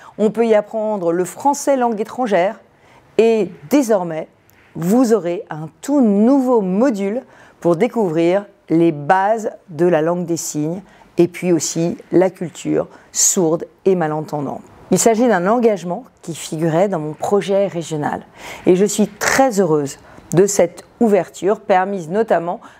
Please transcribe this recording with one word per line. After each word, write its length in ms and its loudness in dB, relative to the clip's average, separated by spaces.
On 120 2
peut 160 0
y 80 4
apprendre 580 -2
le 120 0
français 520 -2
langue 240 -2
étrangère. 600 -2
Et 340 2
désormais, 580 0
vous 400 2
aurez 340 -2
un 220 -12
tout 220 0
nouveau 580 2
module 600 -2
pour 160 2
découvrir 680 0
les 240 2
bases 580 0
de 160 0
la 160 2
langue 240 -2
des 100 -2
signes 460 -6
et 100 4
puis 220 -4
aussi 460 -2
la 160 4
culture 600 -6
sourde 540 0
et 80 4
malentendante. 680 -4
Il 80 4
s'agit 280 2
d'un 200 2
engagement 580 0
qui 140 -10
figurait 540 0
dans 100 -4
mon 160 -8
projet 540 0
régional 580 -6
et 100 6
je 80 4
suis 240 2
très 500 0
heureuse 400 0
de 100 6
cette 400 0
ouverture 600 0
permise 500 -2
notamment 500 -2